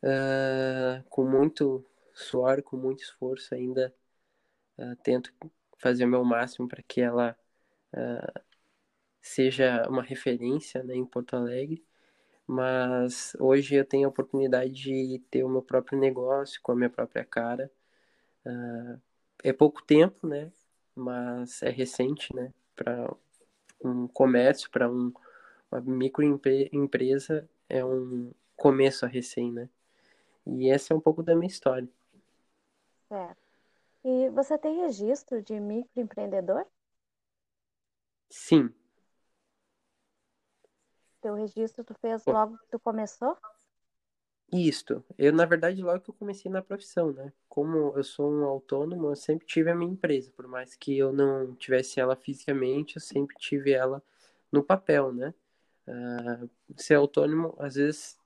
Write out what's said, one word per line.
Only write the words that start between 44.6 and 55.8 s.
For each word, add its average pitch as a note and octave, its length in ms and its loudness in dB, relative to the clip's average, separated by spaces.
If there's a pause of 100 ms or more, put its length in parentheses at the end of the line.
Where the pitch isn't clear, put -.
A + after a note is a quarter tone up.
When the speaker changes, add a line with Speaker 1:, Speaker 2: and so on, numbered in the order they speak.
Speaker 1:
Eu, C#3+ 160 6
na E3 100 6
verdade, E3+ 400 0
logo F3+ 160 0
que - 100 -20
eu G#3 40 -16
comecei G3 360 -10
na F#3+ 120 -4
profissão, F#3+ 500 -4
né? C3+ 220 -10 (160)
Como D3+ 480 0
eu C#3 60 0
sou C#3+ 280 -2
um D3 140 2
autônomo, C#3+ 640 -2
eu C#3+ 60 -2
sempre D#3 300 -2
tive E3 240 2
a E3+ 60 2
minha F3 160 -2
empresa. D3+ 400 -2
Por B2+ 160 -18
mais B2+ 260 -12
que C#3 240 -4
eu C3+ 140 4
não C3+ 440 2
tivesse B2+ 440 0
ela B2+ 160 2
fisicamente, C#3 800 -4
eu D#3+ 60 -12
sempre C#3+ 360 -4
tive C#3 360 0
ela C3 280 0 (480)
no C#3+ 140 4
papel, C#3+ 480 2
né? B2+ 220 -6 (520)